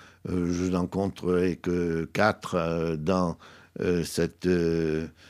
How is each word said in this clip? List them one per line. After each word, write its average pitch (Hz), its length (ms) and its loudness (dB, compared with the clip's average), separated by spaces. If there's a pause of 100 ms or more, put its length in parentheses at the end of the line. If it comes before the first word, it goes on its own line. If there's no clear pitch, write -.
(280)
euh, 87 240 0
je 87 120 -2
n'en 90 240 0
compterai 90 680 0
que 85 560 -2
quatre, 101 440 0
euh, 82 400 0
dans, 87 420 0 (420)
euh, 87 220 0
cette, - 440 -2
euh, 82 600 2 (240)